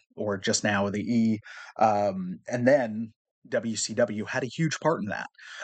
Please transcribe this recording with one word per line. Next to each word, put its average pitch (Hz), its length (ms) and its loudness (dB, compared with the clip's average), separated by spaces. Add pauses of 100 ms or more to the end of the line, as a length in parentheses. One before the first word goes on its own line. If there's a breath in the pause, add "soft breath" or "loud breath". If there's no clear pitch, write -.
(160)
or 104 200 -4
just - 280 0
now 101 260 2
the 104 100 -2
E, 113 380 2 (400 loud breath)
um, 101 680 2
and 120 180 0
then 113 460 2 (360)
W 113 280 -2
C - 180 -4
W 107 300 0
had 123 180 -4
a 127 60 -4
huge 160 320 -2
part 156 200 0
in 98 100 -6
that. - 180 -6 (360 loud breath)